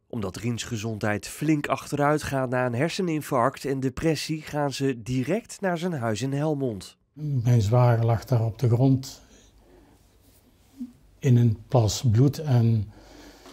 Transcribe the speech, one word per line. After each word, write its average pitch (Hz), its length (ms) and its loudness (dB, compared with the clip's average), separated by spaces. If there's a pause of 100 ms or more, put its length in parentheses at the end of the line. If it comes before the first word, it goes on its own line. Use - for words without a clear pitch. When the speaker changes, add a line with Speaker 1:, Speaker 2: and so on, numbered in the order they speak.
Speaker 1:
Omdat 98 300 -6
Riens 113 260 -4
gezondheid 107 640 -4
flink 147 400 -2
achteruit 147 560 0
gaat 131 260 -4
na 127 160 0
een 120 100 -2
herseninfarct 147 920 0
en 139 140 -2
depressie, 151 640 -2
gaan 147 320 -4
ze 135 280 -2
direct 127 600 -4
naar 180 160 -2
zijn 175 160 -4
huis 113 280 -2
in 135 120 -4
Helmond. 139 640 -4 (240)
Speaker 2:
Mijn 123 400 2
zwager 117 440 4
lag 117 200 0
daar 113 200 0
op 107 140 -6
de 123 100 2
grond 131 520 2 (2000)
in 123 180 4
een 117 200 4 (100)
plas 110 440 2
bloed 139 260 4
en 117 540 2 (600)